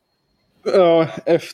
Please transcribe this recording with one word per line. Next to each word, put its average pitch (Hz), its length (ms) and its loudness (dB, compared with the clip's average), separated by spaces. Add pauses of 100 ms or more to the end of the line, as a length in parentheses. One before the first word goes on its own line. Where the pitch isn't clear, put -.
(640)
Ja, 165 440 2 (180)
F 165 280 -2